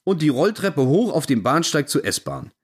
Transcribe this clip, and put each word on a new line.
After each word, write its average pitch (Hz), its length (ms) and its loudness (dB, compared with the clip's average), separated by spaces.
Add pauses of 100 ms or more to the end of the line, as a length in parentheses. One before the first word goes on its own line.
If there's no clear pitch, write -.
und 180 200 0
die 151 60 4
Rolltreppe 151 580 0
hoch 190 260 2
auf 151 120 -2
dem 117 180 0
Bahnsteig 151 460 0
zur - 160 -2
S-Bahn. 69 460 -6 (120)